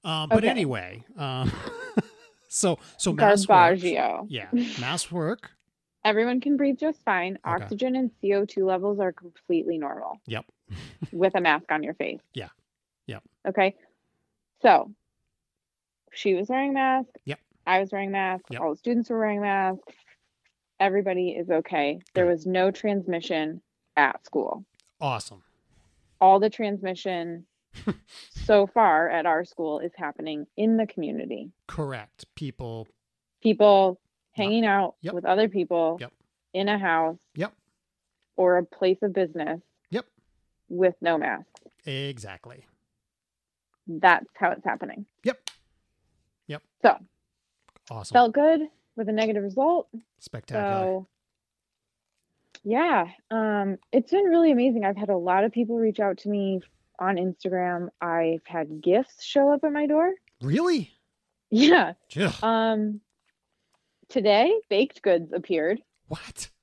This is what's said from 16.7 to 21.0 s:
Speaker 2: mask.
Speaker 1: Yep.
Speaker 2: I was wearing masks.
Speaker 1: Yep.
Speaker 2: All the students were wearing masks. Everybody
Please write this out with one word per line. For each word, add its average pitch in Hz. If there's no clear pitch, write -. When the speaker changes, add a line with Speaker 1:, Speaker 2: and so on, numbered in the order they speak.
Speaker 2:
mask. 262
Speaker 1:
Yep. 143
Speaker 2:
I 185
was 196
wearing 196
masks. 185
Speaker 1:
Yep. 120
Speaker 2:
All 160
the 156
students 240
were 226
wearing 208
masks. 196
Everybody 190